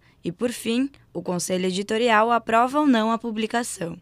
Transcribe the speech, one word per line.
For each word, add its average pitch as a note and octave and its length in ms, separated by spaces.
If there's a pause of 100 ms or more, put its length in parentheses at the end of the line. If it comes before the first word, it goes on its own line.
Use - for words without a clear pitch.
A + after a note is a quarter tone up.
(240)
e, E3+ 80
por A#3+ 200
fim, A#3+ 380 (220)
o F3 100
conselho F3+ 440
editorial A3 640
aprova A#3 480
ou D4+ 80
não A3+ 240
a A3+ 60
publicação. A3 840